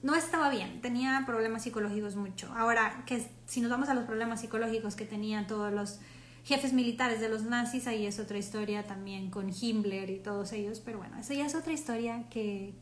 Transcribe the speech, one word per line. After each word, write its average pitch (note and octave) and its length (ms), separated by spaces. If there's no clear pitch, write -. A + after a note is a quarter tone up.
no C#4+ 120
estaba D#4+ 340
bien, F#3+ 320
tenía B3+ 440
problemas A3+ 380
psicológicos G#3 520
mucho. G3 400
Ahora, A3+ 500
que A#3+ 220
si - 160
nos A#3 100
vamos C4+ 180
a C4+ 40
los A#3+ 120
problemas A3+ 360
psicológicos A3 540
que G#3+ 100
tenían G#3 420
todos G#3 260
los G3+ 260
jefes C4+ 280
militares A#3+ 480
de A3 100
los A3 140
nazis, A#3+ 440
ahí G#3+ 180
es G3+ 140
otra G#3 180
historia G#3 480
también G3 440
con F#3+ 200
Himmler G3 600
y F#3+ 100
todos G3+ 340
ellos, G#3+ 260
pero A3 200
bueno, F#3+ 180
esa C4 160
ya C#4+ 120
es D4 100
otra D#4+ 180
historia A#3 560
que G3+ 520